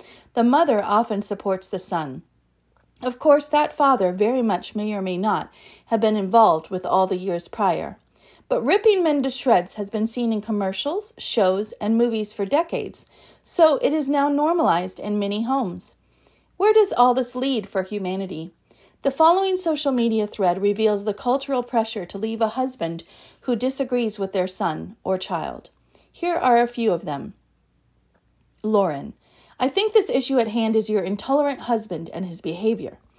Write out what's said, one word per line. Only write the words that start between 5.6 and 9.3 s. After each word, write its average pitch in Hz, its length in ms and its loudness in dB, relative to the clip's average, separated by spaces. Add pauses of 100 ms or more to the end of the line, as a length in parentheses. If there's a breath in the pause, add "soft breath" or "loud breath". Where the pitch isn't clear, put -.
have 220 160 0
been 214 160 4
involved 190 520 4
with 185 160 -6
all 190 220 2
the 185 80 -2
years 180 320 -6
prior. 160 500 -2 (520 soft breath)
But 226 160 0
ripping 403 360 2
men 294 220 0
to 269 60 -2
shreds 226 460 0